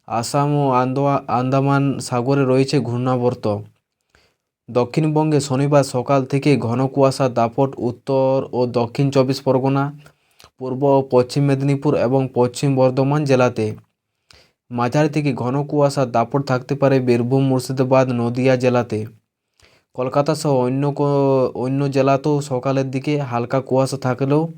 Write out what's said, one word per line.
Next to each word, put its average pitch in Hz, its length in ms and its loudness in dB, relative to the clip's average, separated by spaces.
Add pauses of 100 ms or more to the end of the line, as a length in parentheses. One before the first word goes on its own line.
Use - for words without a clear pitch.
আসাম 143 480 -2
ও 139 160 0
আন্দোয়া-, 131 560 0
আন্দামান 135 720 0
সাগরে 127 460 -2
রয়েছে 135 340 2
ঘূর্ণাবর্ত। 120 800 -2 (1120)
দক্ষিণবঙ্গে 151 680 0
শনিবার 139 440 2
সকাল 131 420 -2
থেকে 139 320 2
ঘন 120 300 -2
কুয়াশার 135 460 0
দাপট 120 440 0
উত্তর 131 760 -2
ও 123 140 0
দক্ষিণ 120 460 -2
চব্বিশ 135 300 0
পরগনা, 135 520 0 (640)
পূর্ব 131 260 -6
ও 139 280 4
পশ্চিম 123 320 2
মেদিনীপুর 139 540 0
এবং 127 360 0
পশ্চিম 127 420 0
বর্ধমান 135 500 2
জেলাতে। 120 500 0 (960)
মাঝারি 123 380 0
থেকে 147 240 -2
ঘন 123 300 -2
কুয়াশার 143 480 0
দাপট 120 340 0
থাকতে 131 300 -2
পারে 135 240 4
বীরভূম, 123 440 2
মুর্শিদাবাদ, 131 680 2
নদিয়া 123 440 0
জেলাতে। 120 500 0 (880)
কলকাতা 143 420 0
সহ 151 180 0
অন্য 135 380 0
কো-, 139 680 0
অন্য 135 320 -2
জেলাতেও 139 500 2
সকালের 135 500 -2
দিকে 143 280 -2
হালকা 123 420 -2
কুয়াশা 131 360 0
থাকলেও 139 500 0 (100)